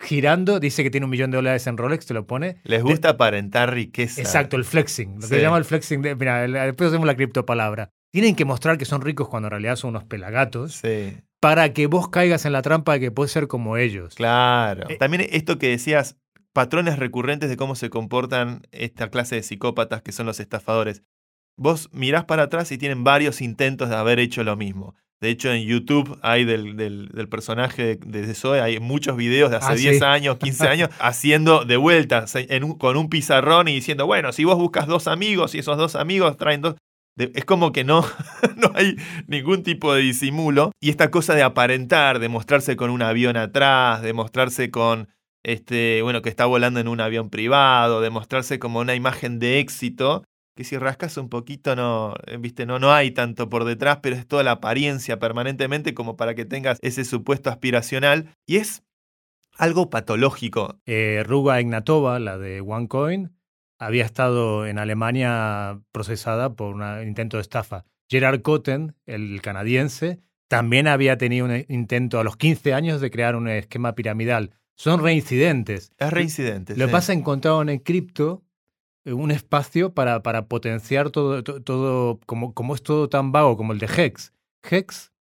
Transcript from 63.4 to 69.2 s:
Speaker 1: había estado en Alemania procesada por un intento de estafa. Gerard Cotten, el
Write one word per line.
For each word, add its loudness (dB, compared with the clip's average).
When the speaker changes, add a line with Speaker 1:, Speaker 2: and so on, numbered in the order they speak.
Speaker 1:
había 0
estado -2
en -6
Alemania -4
procesada -6
por -8
un -8
intento -8
de -4
estafa. -8
Gerard 2
Cotten, -2
el -8